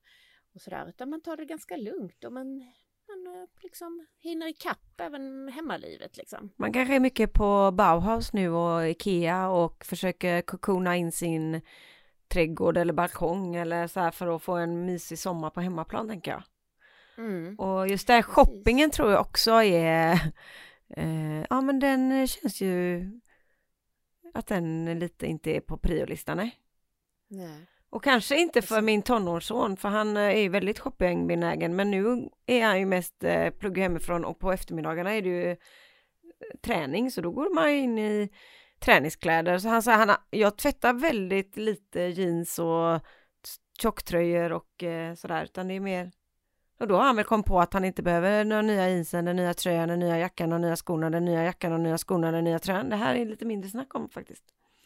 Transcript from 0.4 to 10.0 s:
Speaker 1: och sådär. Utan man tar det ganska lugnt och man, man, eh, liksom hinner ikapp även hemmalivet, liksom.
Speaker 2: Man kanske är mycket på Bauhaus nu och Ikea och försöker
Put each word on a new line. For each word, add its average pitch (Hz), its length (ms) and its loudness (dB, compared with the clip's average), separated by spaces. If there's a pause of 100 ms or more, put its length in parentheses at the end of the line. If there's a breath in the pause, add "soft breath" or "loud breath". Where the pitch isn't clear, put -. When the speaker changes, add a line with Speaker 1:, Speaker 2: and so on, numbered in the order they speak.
Speaker 1:
och 185 60 -20
sådär. 156 280 -12
Utan 254 200 -14
man 320 120 -10
tar 320 160 -10
det 311 80 -14
ganska 320 320 -14
lugnt 220 460 -12
och 233 100 -14
man, 262 140 -12 (600 soft breath)
man, 370 280 -16
eh, 359 120 -18 (160)
liksom 339 440 -16 (120)
hinner 320 280 -8
ikapp - 540 -10
även 269 480 -12
hemmalivet, 240 680 -12
liksom. - 380 -16
Speaker 2:
Man 214 180 -4
kanske 254 220 2
är 269 40 6
mycket 247 340 2
på 202 380 6
Bauhaus 190 600 2
nu 190 160 2
och 170 400 2
Ikea 175 600 0
och 175 360 0
försöker 180 560 -2